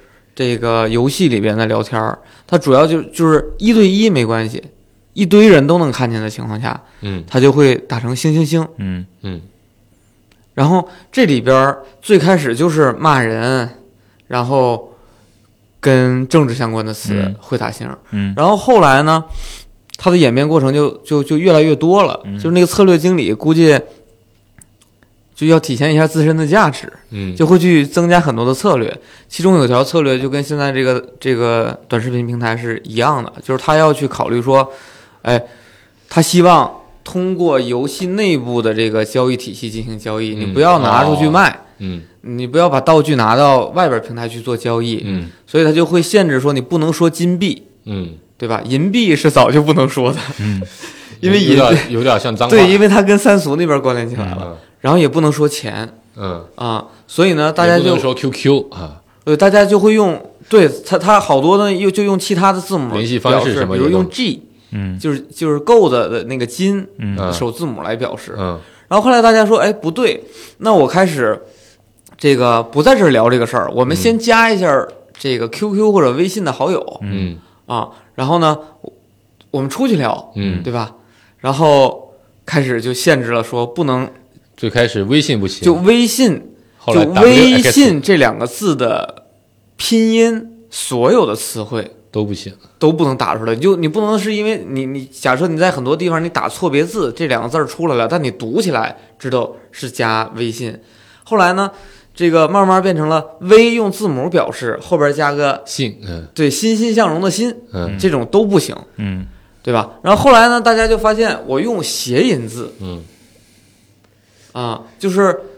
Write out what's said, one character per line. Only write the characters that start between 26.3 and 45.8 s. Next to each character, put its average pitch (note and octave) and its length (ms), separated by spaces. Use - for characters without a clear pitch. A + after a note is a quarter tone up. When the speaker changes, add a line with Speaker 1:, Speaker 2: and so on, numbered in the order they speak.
Speaker 1:
的 D#3+ 80
价 F3 240
值， - 220
Speaker 2:
嗯。 G2 260
Speaker 1:
就 D#3 120
会 F3+ 100
去 E3 280
增 E3+ 220
加 F3 120
很 D3 160
多 A2+ 100
的 C3 80
策 D#3 240
略。 A2+ 180
其 - 140
中 F#3 140
有 C#3 120
条 B2 160
策 D#3 200
略 C3 160
就 C3+ 100
跟 C#3+ 140
现 D3 120
在 C#3+ 160
这 C3+ 120
个， B2+ 200
这 C3 160
个 A#2 420
短 A#2+ 120
视 B2 120
频 A#2+ 160
平 A#2+ 120
台 A2+ 160
是 A#2 300
一 A2 100
样 B2 280
的， - 100
就 C3 140
是 - 40
他 D#3 140
要 D#3 160
去 D3 160
考 B2 220
虑 A#2 100
说， C3+ 320
哎， A#2+ 200
他 - 140
希 F3 220
望 E3 380
通 F#3 320
过 E3 240
游 B2 260
戏 D#3+ 220
内 F#3 300
部 A#2+ 240
的 A2 120
这 A2 160
个 A2 140
交 B2+ 260
易 B2+ 60
体 A#2+ 180
系 A2 160
进 A2 140
行 A2 160
交 A2 220
易， A2 140
Speaker 2:
嗯。 G#2+ 40
Speaker 1:
你 G#2+ 60
不 G2 160
要 E3+ 180
拿 A#2+ 240
出 D3+ 140
去 D3+ 100
卖， E3+ 220
Speaker 2:
哦。 - 100
嗯。 F2+ 240
Speaker 1:
你 A#2+ 220
不 B2+ 100
要 E3+ 120
把 C#3 100
道 D#3 220
具 D3 140
拿 A2+ 200
到 C3+ 320
外 E3+ 220
边 A#2 120
平 A#2 140
台 A#2 140
去 A#2 100
做 A#2+ 160
交 A#2 260
易， A#2 240
Speaker 2:
嗯。 F#2 240
Speaker 1:
所 - 140
以 E3 60
他 D3+ 60
就 E3 140